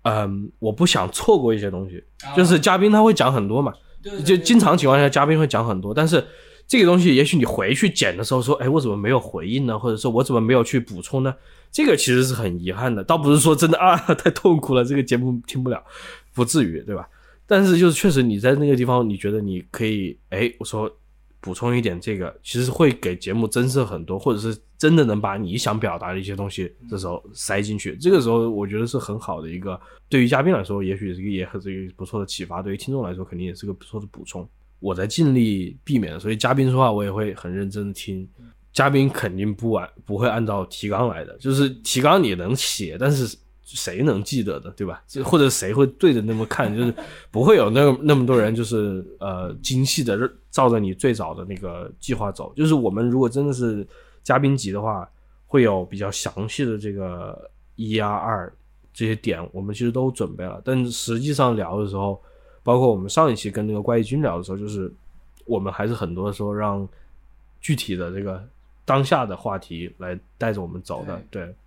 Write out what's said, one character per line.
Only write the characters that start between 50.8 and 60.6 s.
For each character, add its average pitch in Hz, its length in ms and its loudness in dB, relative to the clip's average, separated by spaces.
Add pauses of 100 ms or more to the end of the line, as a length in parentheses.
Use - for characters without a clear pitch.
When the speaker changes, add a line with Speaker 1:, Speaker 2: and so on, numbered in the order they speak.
Speaker 1:
最 127 180 0
早 92 220 -6
的 92 120 -12
那 95 100 -10
个 92 440 -12
计 131 140 -6
划 104 180 -4
走。 - 240 -14
就 156 120 2
是 156 80 4
我 120 120 2
们 113 220 0
如 123 80 2
果 127 100 4
真 139 200 -2
的 143 40 -2
是 113 360 -4 (340)
嘉 131 160 2
宾 139 180 2
级 104 160 -6
的 101 80 -6
话， 104 300 -6 (380)
会 131 160 4
有 98 200 2
比 95 140 -12
较 98 140 -6
详 98 360 -8
细 143 160 -6
的 113 140 -4
这 101 160 -8
个 92 560 -10 (280)
一 110 200 -4
啊 104 140 0
二 101 420 -4 (400)
这 113 140 -4
些 110 80 0
点， 95 240 -4 (120)
我 95 80 -10
们 101 140 -8
其 101 60 -12
实 120 120 0
都 127 200 0
准 98 240 -6
备 92 80 -10
了， - 200 -12